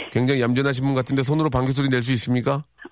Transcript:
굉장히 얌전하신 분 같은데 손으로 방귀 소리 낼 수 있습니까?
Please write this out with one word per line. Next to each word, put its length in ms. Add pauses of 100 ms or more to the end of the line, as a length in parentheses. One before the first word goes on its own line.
(120)
굉장히 300
얌전하신 440
분 100
같은데 280
손으로 260
방귀 220
소리 180
낼 140
수 100
있습니까? 500 (280)